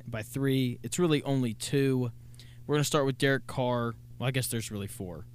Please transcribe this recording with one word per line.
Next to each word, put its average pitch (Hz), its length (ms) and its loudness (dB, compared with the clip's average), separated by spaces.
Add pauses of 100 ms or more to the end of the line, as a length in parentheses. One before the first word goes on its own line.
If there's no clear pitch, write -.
By 113 140 -6
three, 135 640 0
it's 117 160 -2
really 156 240 4
only 131 300 2
two. 131 580 2 (540)
We're 147 100 2
gonna 147 100 4
start 143 200 2
with 135 120 0
Derek 135 280 4
Carr. 120 500 0 (240)
Well, 120 80 0
I 135 40 2
guess 123 160 0
there's 113 240 -4
really 104 160 -4
four. 87 480 -10